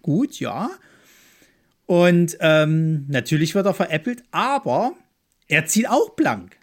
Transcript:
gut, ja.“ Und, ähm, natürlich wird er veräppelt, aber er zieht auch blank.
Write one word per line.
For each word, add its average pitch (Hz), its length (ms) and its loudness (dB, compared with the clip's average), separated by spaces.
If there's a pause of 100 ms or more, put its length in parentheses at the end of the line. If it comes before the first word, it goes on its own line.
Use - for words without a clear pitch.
gut, 202 380 -2
ja.“ 135 320 -6 (1120)
Und, 175 540 4
ähm, 156 680 2
natürlich 151 460 -2
wird 196 140 0
er 190 80 0
veräppelt, 180 560 -4
aber 226 600 -2 (540)
er 156 200 2
zieht - 220 0
auch 311 260 0
blank. 107 480 -4